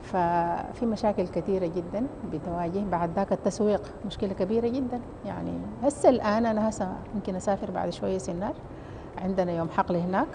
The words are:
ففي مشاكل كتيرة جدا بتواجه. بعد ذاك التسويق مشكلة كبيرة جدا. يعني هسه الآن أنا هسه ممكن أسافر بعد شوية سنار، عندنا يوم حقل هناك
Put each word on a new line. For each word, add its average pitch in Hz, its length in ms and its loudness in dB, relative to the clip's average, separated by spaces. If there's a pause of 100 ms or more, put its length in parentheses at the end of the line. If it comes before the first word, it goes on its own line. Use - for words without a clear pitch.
ففي 170 800 0
مشاكل 208 420 2
كتيرة 185 380 0
جدا 175 420 -2 (260)
بتواجه. 175 580 -2
بعد 170 240 2
ذاك 196 160 2
التسويق 202 500 2 (240)
مشكلة 196 280 -2
كبيرة 220 340 2
جدا. 247 320 -2 (260)
يعني 175 260 -4 (320)
هسه 285 260 6
الآن 226 360 4
أنا 220 240 2
هسه 196 240 -2 (220)
ممكن 190 200 -2
أسافر 196 360 0
بعد 180 180 0
شوية 190 280 -2
سنار، 190 360 -4 (680)
عندنا 185 280 2
يوم 165 180 0
حقل 185 260 2
هناك 185 400 2